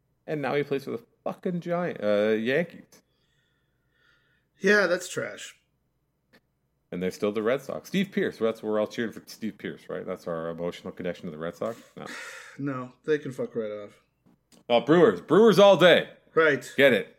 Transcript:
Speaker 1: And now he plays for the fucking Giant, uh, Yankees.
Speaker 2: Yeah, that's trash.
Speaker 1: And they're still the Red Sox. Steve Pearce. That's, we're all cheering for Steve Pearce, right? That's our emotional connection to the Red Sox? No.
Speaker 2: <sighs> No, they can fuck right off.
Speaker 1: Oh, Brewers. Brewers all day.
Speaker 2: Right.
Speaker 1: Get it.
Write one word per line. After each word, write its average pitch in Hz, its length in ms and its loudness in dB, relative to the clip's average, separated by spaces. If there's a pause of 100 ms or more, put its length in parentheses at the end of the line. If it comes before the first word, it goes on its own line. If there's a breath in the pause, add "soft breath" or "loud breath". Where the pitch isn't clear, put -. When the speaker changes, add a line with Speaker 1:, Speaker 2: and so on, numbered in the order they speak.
(260)
Speaker 1:
And 156 140 -8
now 135 140 -4
he 143 80 -2
plays 139 220 -6
for 131 80 -10
the 117 100 -10 (220)
fucking 185 360 -6
Giant, 170 420 -6
uh, 104 360 2
Yankees. 135 640 -6 (1600)
Speaker 2:
Yeah, 202 260 2
that's 170 220 -4
trash. - 480 -12 (1400)
Speaker 1:
And 90 100 -8
they're 92 80 -4
still 104 220 -4
the 107 100 -4
Red 120 200 -2
Sox. - 260 -12
Steve 196 220 -4
Pearce. - 280 -4
That's, 110 240 -4
we're 107 180 -2
all 107 60 -2
cheering 110 260 -6
for - 140 -20
Steve - 320 -12
Pearce, 78 300 -12
right? 90 160 -10
That's 95 220 -12
our 82 220 -6
emotional 87 440 -10
connection 87 340 -10
to 85 40 -10
the 76 80 -14
Red 82 180 -10
Sox? 113 220 -8 (180)
No. 78 140 -16
Speaker 2:
<sighs> - 40 -14 (440 loud breath)
No, 131 340 -8 (140)
they 156 100 0
can 143 160 -8
fuck 120 240 -10
right 110 140 -6
off. 104 320 -16 (680)
Speaker 1:
Oh, 117 140 4
Brewers. 139 400 6
Brewers 190 360 6
all 196 200 8
day. 151 320 6 (240)
Speaker 2:
Right. 147 420 2
Speaker 1:
Get 135 160 6
it. 98 260 -2